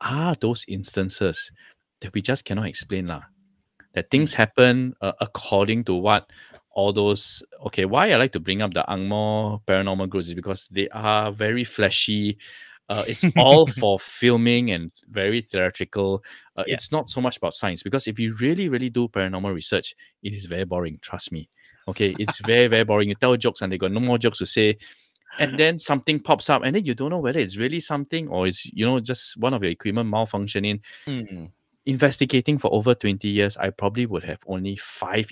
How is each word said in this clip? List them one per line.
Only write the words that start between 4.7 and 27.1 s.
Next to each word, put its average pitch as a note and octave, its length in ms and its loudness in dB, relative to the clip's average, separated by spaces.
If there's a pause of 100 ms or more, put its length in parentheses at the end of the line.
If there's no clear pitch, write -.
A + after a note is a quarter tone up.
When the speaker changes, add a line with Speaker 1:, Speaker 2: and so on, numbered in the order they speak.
Speaker 1:
uh, G2 200 -2
according G#2+ 640 0
to F#2+ 100 0
what G2+ 360 2 (440)
all G2+ 180 2
those, G#2 500 0 (240)
okay, - 180 -2
why C#3 260 2
I D3+ 60 4
like C3 160 2
to F2 80 -6
bring F#2+ 220 -4
up G2+ 120 -4
the E2+ 160 -2
Ang F#2+ 160 -4
Mo G#2+ 600 -2
paranormal F#2+ 420 0
groups F2+ 200 -4
is E2+ 60 -10
because F#2 360 -8
they G2 180 -4
are G#2+ 420 0
very A2 340 -2
flashy. G#2 760 0 (500)
Uh, G#2+ 180 -4
it's A#2+ 180 -2
Speaker 2:
<laughs> F3 120 4
Speaker 1:
all C#3+ 320 10
for G2+ 320 2
filming A#2+ 680 2
and E2+ 200 -4 (180)
very G#2 340 0
theatrical. G2 800 -2 (320)
Uh, F#2+ 100 -4
Speaker 2:
Yeah. E2+ 80 -2
Speaker 1:
it's - 160 -6
not D#3 200 -4
so C3 100 -4
much B2 160 -2
about F2 180 -4
science, F2+ 300 -4
because C3 240 -4
if G#2+ 100 -6
you A2+ 220 -2
really, E3+ 300 0
really B2+ 200 -2
do A#2+ 180 0
paranormal F#2+ 460 -4
research, - 400 -4 (280)
it G#2 100 -8
is G2+ 140 -10
very F2 180 -4
boring. F2 380 -6
Trust - 280 -8
me. D#2 180 -10 (400)
Okay, F#2+ 300 0
it's G#2 200 -4
very, A#2+ 300 4
very A2+ 160 4
boring. G#2 260 2
You G2 60 -4
tell B2+ 200 4
jokes A#2 240 -2
and F#2+ 120 -4
they F#2+ 40 -4
got F#2 160 -2
no G#2 80 -2
more B2 160 2
jokes A#2 220 0
to - 80 -2
say. G#2+ 320 4 (600)
And C3+ 180 0
then D#3+ 220 4
something D3 400 0
pops - 280 0
up C#3 160 2
and C3 120 0
then G#3 100 0
you B2+ 80 -2
don't C3 160 -4